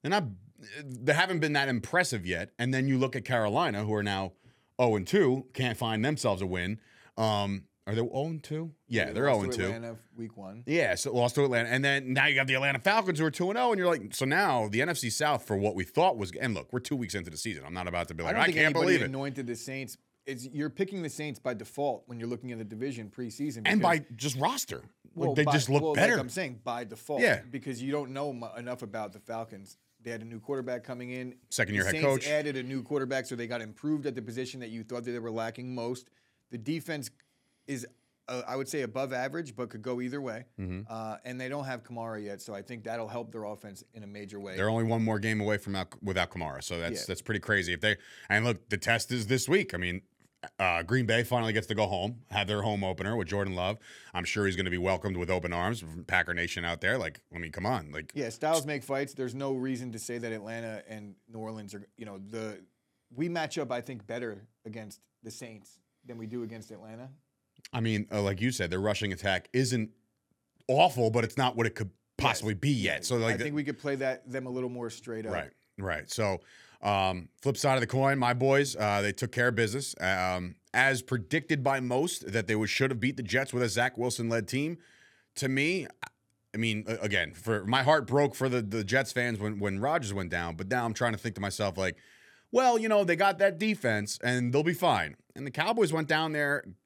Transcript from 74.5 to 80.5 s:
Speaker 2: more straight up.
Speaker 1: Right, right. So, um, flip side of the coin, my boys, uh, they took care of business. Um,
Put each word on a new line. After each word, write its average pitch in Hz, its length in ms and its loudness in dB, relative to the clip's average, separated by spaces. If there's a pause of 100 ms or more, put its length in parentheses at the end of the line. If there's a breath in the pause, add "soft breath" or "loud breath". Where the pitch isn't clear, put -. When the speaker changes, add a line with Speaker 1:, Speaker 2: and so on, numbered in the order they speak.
Speaker 2:
more 120 200 -6
straight 110 360 -8
up. 110 80 -4
Speaker 1:
Right, 76 180 -4 (260)
right. 85 340 -4
So, 98 280 0 (420 loud breath)
um, 95 480 2 (120)
flip 135 140 0
side 135 200 4
of 127 60 2
the 117 60 0
coin, 135 320 4
my 123 140 4
boys, 135 420 4
uh, 101 260 2
they 101 120 0
took - 180 -4
care 123 180 2
of 113 60 0
business. 117 460 0
Um, 92 540 0 (180)